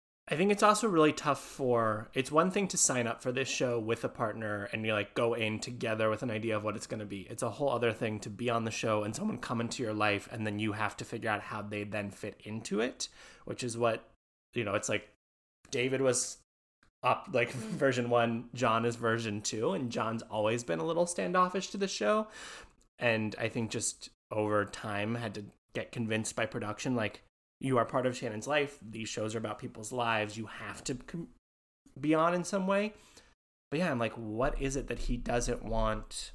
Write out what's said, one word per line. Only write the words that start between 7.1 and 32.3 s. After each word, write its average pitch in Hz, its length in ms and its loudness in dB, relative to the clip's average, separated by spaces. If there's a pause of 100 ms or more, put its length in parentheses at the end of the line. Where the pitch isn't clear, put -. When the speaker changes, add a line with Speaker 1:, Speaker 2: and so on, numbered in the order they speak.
Speaker 1:
It's 117 140 -6
a 117 80 0
whole 143 180 0
other 117 240 2
thing 107 280 -2
to 113 100 -6
be 120 180 -2
on 117 140 2
the 110 80 -2
show 107 320 0
and 107 120 -2
someone 208 220 -2
come 120 240 -2
into 117 220 -4
your 107 100 -2
life 104 380 2
and 110 140 -4
then 104 120 -2
you 107 140 2
have 104 260 -4
to 127 80 -8
figure 120 240 -4
out 104 120 0
how 107 200 -8
they 104 220 -6
then 101 260 -4
fit - 340 -10
into 110 360 -4
it, 254 280 -2 (380)
which - 180 -6
is 117 140 -4
what, 117 260 2 (520)
you 120 80 0
know, 101 100 0
it's 104 160 0
like 107 180 0 (600)
David 131 320 2
was 127 360 2 (680)
up, - 280 2
like, 120 220 2
<laughs> - 0 -
Speaker 2:
Mm. 117 240 -6
Speaker 1:
version 127 320 4
one, 117 460 2
John 113 280 4
is 117 120 2
version 113 460 0
two, 120 320 0
and 131 180 -4
John's 113 320 -2
always 110 400 0
been 165 160 -2
a 160 60 -2
little 165 200 2
standoffish 185 640 0
to - 80 -8
the 196 100 0
show. 214 400 2 (720)
And 110 400 2
I 117 100 -2
think 113 220 -2
just - 400 -4 (220)
over 104 340 2
time 104 480 -4
had 117 220 -4
to 104 100 -8 (300)
get - 160 -6
convinced 110 440 -2
by 113 120 0
production, 113 480 -4
like, 107 260 -2 (400)
"You 131 160 2
are 113 80 4
part 127 200 0
of 123 120 0
Shannon's 107 300 -6
life. 143 340 0
These 110 260 -8
shows 110 280 -4
are - 20 -4
about 110 220 -4
people's 110 320 -10
lives. 113 460 0
You 107 100 -6
have - 380 -12
to 135 100 -2
com-, - 340 -10 (720)
be 147 160 4
on 165 180 4